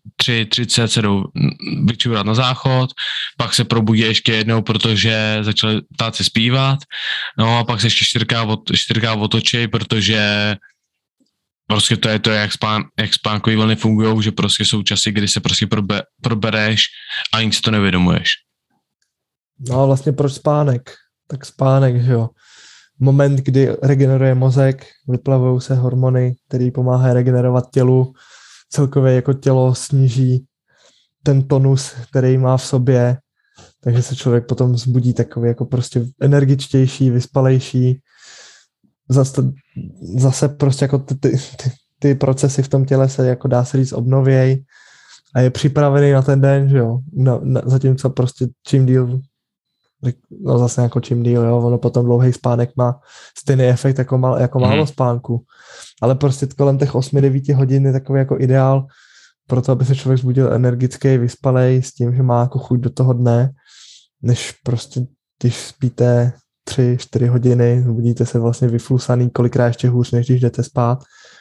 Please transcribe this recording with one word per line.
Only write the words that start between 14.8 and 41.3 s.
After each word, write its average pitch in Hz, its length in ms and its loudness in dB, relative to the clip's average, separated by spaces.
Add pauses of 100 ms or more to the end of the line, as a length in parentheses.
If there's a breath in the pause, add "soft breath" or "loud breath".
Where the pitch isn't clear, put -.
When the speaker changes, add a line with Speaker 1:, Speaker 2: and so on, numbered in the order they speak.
Speaker 1:
časy, 101 280 -2
kdy 101 160 -2
se - 120 -2
prostě - 260 -2
probe-, 101 360 -4 (200)
probereš 110 600 -2 (500 loud breath)
a 110 80 0
nic 110 140 -2
si - 60 -4
to 113 100 0
nevědomuješ. 90 580 2 (1400)
Speaker 2:
No 127 120 0
a 139 40 4
vlastně 135 260 2
proč 139 220 -2
spánek? 143 580 -2 (360)
Tak 135 180 -12
spánek, 131 580 2
že 127 80 2
jo. 117 180 0 (680 loud breath)
Moment, 139 400 4
kdy 135 300 2 (140)
regeneruje 135 520 2
mozek, 135 500 2 (220)
vyplavují 127 540 0
se 131 140 -2
hormony, 127 600 0 (120)
který 123 240 -2
pomáhají 127 420 0
regenerovat 123 580 2
tělu. 127 420 2 (560 loud breath)
Celkově 135 440 2
jako 127 200 0
tělo 131 420 2
sníží 131 680 0 (800 soft breath)
ten 135 240 2
tonus, 135 480 2 (140)
který 131 280 2
má 131 200 2
v 127 80 -4
sobě, 127 520 2 (680 soft breath)
takže 120 180 0
se 127 140 -6
člověk 120 320 0
potom 123 260 0
vzbudí 123 400 0
takový 120 340 -2
jako 120 180 -2
prostě 120 400 -4 (160)
energičtější, 139 880 2
vyspalejší. 127 880 0 (1120 loud breath)
Zase, 135 420 0 (640)
zase 131 320 2
prostě 143 360 0
jako 139 140 -2
ty, 135 160 -6
ty, 135 140 0 (340)